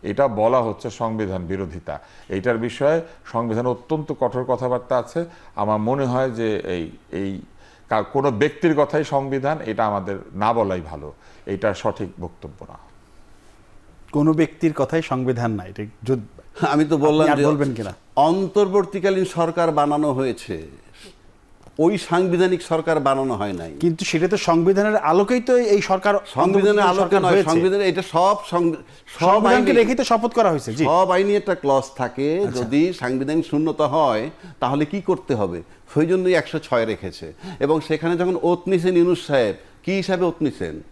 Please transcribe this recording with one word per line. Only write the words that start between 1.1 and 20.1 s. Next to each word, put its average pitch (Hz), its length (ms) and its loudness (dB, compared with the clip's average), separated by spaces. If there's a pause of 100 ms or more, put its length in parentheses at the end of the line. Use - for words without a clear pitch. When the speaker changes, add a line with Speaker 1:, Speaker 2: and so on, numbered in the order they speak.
Speaker 1:
বিরোধিতা। 85 520 -8 (300)
এইটার 110 300 -2
বিষয়ে 139 420 0 (320)
সংবিধান 117 340 -2
অত্যন্ত 147 540 -4
কঠোর 123 240 -2
কথাবার্তা 123 540 -2
আছে। 165 260 -4 (320)
আমার 104 220 0
মনে 131 280 0
হয় 127 240 0
যে 110 340 -2
এই, 85 260 -6 (220)
এই 98 280 -6 (480)
কা-, 107 140 0
কোনো 139 280 0
ব্যক্তির 143 460 0
কথাই 147 280 0
সংবিধান, 139 640 -2
এটা 110 200 -2
আমাদের 101 300 -4 (180)
না 107 180 0
বলাই 98 280 0
ভালো, 76 320 -14 (340)
এটা 98 280 -2
সঠিক 101 340 -6 (120)
বক্তব্য - 480 -14
না। - 100 -20 (1300)
Speaker 2:
কোনো 151 200 2
ব্যক্তির 156 440 0
কথাই 156 260 0
সংবিধান 127 480 -2
না, 98 140 -6
এটা 98 200 -10 (200)
যদি 127 160 -2 (460)
Speaker 3:
আমি 147 180 2
তো 151 140 0
বললাম 151 220 4
Speaker 2:
আপনি 147 120 4
আর 143 40 2
Speaker 3:
যে 143 100 2
Speaker 2:
বলবেন 143 280 0
কিনা? 101 200 -8 (220)
Speaker 3:
অন্তর্বর্তীকালীন 190 1080 2
সরকার 165 460 0
বানানো 147 420 0